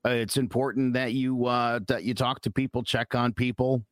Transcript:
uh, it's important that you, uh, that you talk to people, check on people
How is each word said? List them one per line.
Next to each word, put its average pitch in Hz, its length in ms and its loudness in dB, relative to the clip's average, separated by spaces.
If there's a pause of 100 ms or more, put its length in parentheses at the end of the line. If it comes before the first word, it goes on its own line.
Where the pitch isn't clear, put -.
uh, 123 60 2
it's 117 260 0
important 127 560 0
that 127 200 0
you, 127 340 0
uh, 120 420 2
that 113 160 0
you 120 100 0
talk 127 280 0
to 110 100 -2
people, 123 320 -2
check 120 320 -2
on 120 160 2
people 127 600 0